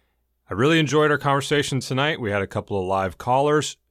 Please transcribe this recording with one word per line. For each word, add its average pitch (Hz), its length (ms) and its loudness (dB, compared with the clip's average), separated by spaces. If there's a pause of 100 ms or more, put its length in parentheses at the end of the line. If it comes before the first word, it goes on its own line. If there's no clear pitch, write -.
(480)
I 95 60 -8
really 147 240 2
enjoyed 151 320 4
our 147 80 2
conversation 139 640 0
tonight. 135 420 -2
We 104 80 -4
had 101 100 0
a 95 60 -2
couple 101 340 -4
of 90 60 -4
live 95 320 -2
callers, 143 580 0 (140)